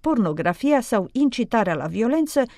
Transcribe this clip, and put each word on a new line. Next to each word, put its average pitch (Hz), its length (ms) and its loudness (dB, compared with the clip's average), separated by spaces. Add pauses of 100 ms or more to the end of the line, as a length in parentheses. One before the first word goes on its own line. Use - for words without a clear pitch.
pornografia 214 800 0
sau 202 300 -2
incitarea 233 640 0
la 143 120 -4
violență 262 560 0 (140)